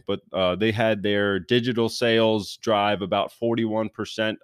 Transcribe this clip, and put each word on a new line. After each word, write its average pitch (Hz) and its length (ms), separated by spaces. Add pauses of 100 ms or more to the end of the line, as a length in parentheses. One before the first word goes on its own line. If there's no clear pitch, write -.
but, 98 140 (100)
uh, 90 240
they 110 160
had 107 320
their 101 340
digital 117 520
sales 110 720
drive 104 400
about 101 320
forty-one 113 560
percent 110 540